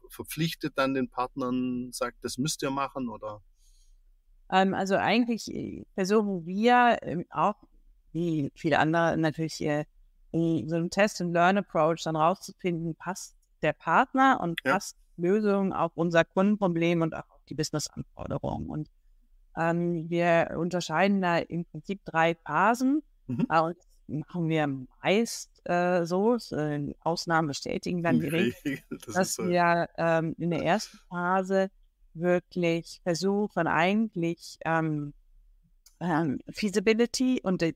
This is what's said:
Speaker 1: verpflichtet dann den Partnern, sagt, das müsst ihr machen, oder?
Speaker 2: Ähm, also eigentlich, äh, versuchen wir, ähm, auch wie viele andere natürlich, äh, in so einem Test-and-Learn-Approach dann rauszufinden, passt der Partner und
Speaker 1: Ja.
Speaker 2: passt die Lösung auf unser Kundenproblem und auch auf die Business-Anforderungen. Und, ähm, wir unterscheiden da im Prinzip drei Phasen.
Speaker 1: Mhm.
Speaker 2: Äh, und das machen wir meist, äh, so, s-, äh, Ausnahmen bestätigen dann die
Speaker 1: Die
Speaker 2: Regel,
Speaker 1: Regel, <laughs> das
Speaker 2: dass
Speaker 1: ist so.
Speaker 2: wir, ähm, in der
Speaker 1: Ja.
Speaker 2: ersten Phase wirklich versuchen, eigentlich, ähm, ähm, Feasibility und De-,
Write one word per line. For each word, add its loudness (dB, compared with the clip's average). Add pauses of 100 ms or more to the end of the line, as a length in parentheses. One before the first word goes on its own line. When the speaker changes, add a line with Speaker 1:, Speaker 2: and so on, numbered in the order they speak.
(100)
Speaker 1:
verpflichtet -6
dann 0
den -2
Partnern, -4
sagt, -6
das -6
müsst -4
ihr -2
machen, -4
oder? -12 (1080)
Speaker 2:
Ähm, 4
also 0
eigentlich, 0
äh, -8 (100)
versuchen 0
wir, 4
ähm, -4
auch 0 (560)
wie -2
viele 2
andere 2
natürlich, -2
äh, -2 (480)
in 0
so -2
einem -2
Test-and-Learn-Approach 2
dann -2
rauszufinden, -2
passt -12 (260)
der 2
Partner 2
und -4
Speaker 1:
Ja. 2
Speaker 2:
passt -2 (200)
die -8
Lösung 2
auf -2
unser 2
Kundenproblem 2
und -2
auch -10
auf -20
die -10
Business-Anforderungen. -6
Und, -6 (680)
ähm, -2
wir 2
unterscheiden 0
da 2
im -4
Prinzip -10
drei 2
Phasen. 2 (260)
Speaker 1:
Mhm. 0
Speaker 2:
Äh, 4
und 0
das -20 (220)
machen -4
wir 2 (360)
meist, -2
äh, 2
so, 0
s-, -6
äh, -4
Ausnahmen 0
bestätigen -6
dann 2
die -2
Speaker 1:
Die -
Speaker 2:
Regel, 0 (100)
Speaker 1:
Regel, -6
<laughs> -12
das -10
Speaker 2:
dass 0
Speaker 1:
ist -6
so. -6
Speaker 2:
wir, 2
ähm, 0
in -2
der -2
Speaker 1:
Ja. -4
Speaker 2:
ersten -2 (100)
Phase 0 (460)
wirklich 0
versuchen, 0
eigentlich, 0
ähm, -2 (840)
ähm, 0 (100)
Feasibility 0
und 0
De-, 0